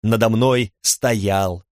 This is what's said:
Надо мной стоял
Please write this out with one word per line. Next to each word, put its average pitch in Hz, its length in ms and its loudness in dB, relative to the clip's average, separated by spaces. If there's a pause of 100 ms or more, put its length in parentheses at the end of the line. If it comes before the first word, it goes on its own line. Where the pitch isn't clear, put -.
Надо 113 260 2
мной 123 440 0 (100)
стоял 98 880 -2